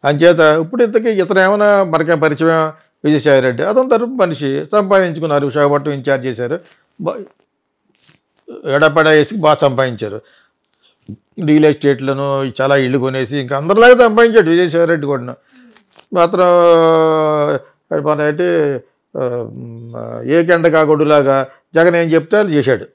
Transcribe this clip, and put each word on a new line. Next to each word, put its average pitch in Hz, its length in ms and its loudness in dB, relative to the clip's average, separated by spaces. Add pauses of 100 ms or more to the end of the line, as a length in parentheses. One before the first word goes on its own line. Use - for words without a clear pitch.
అంచేత 160 360 4
ఇప్పుడు 160 420 2
ఇంతకీ 226 260 0
ఇతను 190 320 0
ఏమైనా 202 440 2
మనకే 165 300 0
పరిచయం 156 580 0 (320)
విజయసాయి 147 360 2
రెడ్డి, 127 220 -2
అతని 254 260 0
తరపు 233 160 0
మనిషి, 156 680 -4
సంపాదించుకున్నారు, 170 720 0
విశాఖపట్నం 143 480 -2
ఇన్ఛార్జ్ 135 320 -4
చేశారు, 123 340 -6 (400)
బా-, 208 220 -8 (1400)
ఎడపడ 151 440 0
వేసి 151 280 2
బాగా 151 240 2
సంపాదించారు. 117 600 -4 (1300)
రియల్ 151 180 4
ఎస్టేట్లను 139 960 -2
చాలా 135 160 2
ఇళ్ళు 131 220 0
కొనేసి 131 400 -4
ఇంకా 131 180 -6
అందరిలాగా 226 520 6
సంపాదించాడు 220 420 2
విజయసాయి 170 360 0
రెడ్డి 160 200 -2
కూడా. 123 280 -6 (800)
మాత్రం 180 320 2 (1600)
మన 151 180 -2
ఏంటి, 151 220 -4 (760)
ఆ, 123 320 -8 (720)
ఏ 156 180 0
గంట 170 240 0
కాగొడులాగా 147 800 2 (280)
జగన్ 170 220 2
ఏం 170 160 0
చెప్తే 165 240 0
అది 208 160 0
చేశాడు. 123 320 0 (100)